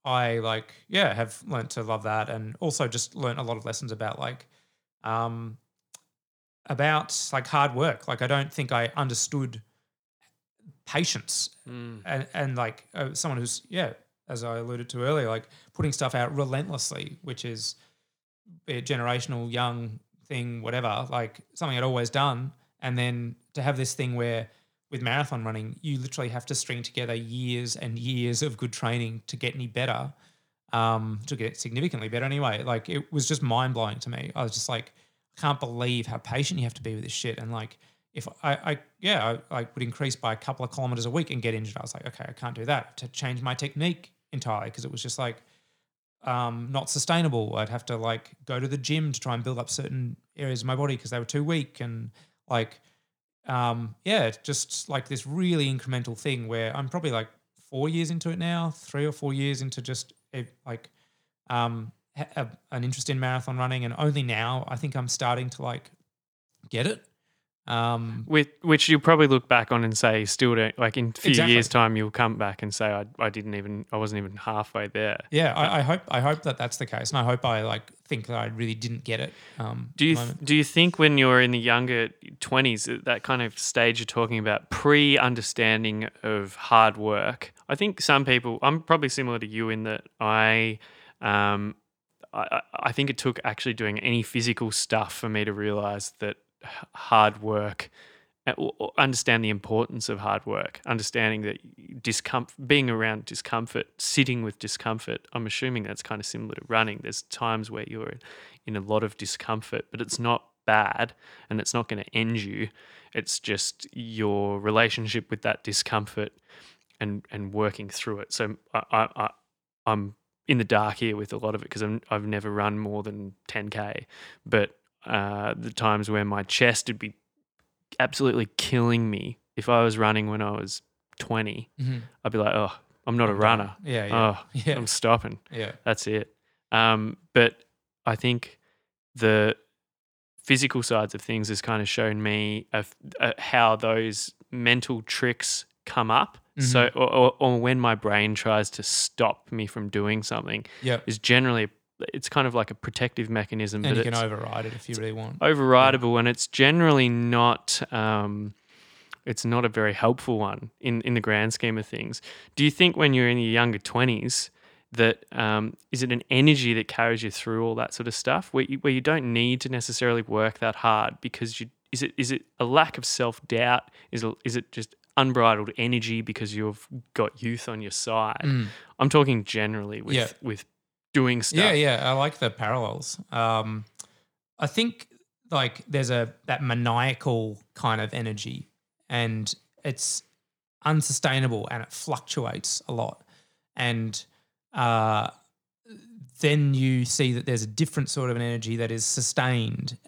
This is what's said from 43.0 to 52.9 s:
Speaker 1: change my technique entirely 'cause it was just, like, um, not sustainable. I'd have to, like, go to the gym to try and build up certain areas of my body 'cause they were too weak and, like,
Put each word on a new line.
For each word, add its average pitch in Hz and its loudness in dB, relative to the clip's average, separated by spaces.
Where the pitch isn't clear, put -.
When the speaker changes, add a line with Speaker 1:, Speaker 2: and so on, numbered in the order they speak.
Speaker 1:
change 127 -6
my 127 -4
technique 147 -4
entirely 110 -6
'cause 120 -12
it 135 -12
was 123 -10
just, 120 -8
like, 120 -6
um, 120 -2
not 135 -2
sustainable. 135 2
I'd 107 -2
have 120 -6
to, 120 -2
like, 113 -4
go 127 -4
to 135 -2
the 139 -4
gym 147 -2
to 127 -6
try 127 -4
and 117 -4
build 127 -4
up 120 -6
certain 127 -4
areas 131 -4
of 120 -6
my 131 0
body 139 0
'cause - -12
they 120 -4
were 117 -6
too 147 -2
weak 151 -2
and, 113 -8
like, 113 -2